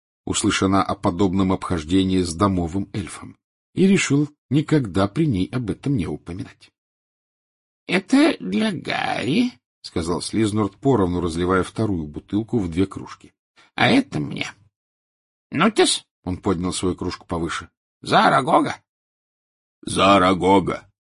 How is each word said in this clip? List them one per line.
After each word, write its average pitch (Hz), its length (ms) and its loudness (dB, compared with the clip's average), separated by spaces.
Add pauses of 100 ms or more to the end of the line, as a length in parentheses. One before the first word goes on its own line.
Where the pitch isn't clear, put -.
(240)
услышана 98 580 0
о - 120 -2
подобном 95 580 0
обхождении 92 720 0
с 85 120 -4
домовым 92 600 -2
эльфом, - 420 -10 (380)
и 185 120 4
решил 151 440 2 (180)
никогда 123 580 2
при 160 200 0
ней 95 260 0
об 123 160 -4
этом 123 300 -2
не 82 80 -2
упоминать. — 85 640 -12 (1160)
Это 269 540 2
для 208 320 -2
Гарри, — - 800 -2 (300)
сказал 82 400 -4
Слизнорт, 104 540 -2
поровну 95 440 2
разливая 87 420 0
вторую 95 440 -4
бутылку 104 520 -4
в 92 120 -2
две 85 160 0
кружки. — - 480 -16 (400)
А - 140 2
это 247 300 0
мне. — - 320 -8 (1000)
Ну-тес, — 220 560 0 (180)
он 90 140 -6
поднял 90 340 -2
свою 90 240 -2
кружку - 300 -10
повыше, — 85 440 -6 (320)
за 190 240 2
Арагога. — 151 500 2 (1080)
За 98 340 2
Арагога. — 92 760 2 (200)